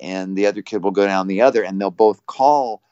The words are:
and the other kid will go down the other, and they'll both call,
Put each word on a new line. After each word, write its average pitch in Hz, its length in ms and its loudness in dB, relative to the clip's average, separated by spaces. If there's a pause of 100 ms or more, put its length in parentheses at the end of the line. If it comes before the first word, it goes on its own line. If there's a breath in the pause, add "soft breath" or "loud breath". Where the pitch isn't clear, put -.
and 95 340 -8
the 101 120 2
other 101 160 -4
kid 104 200 -6
will 101 60 0
go 101 160 2
down 95 220 0
the 98 140 -2
other, 117 220 4
and 95 160 -6
they'll 98 120 -4
both 107 340 2
call, 131 560 0 (100)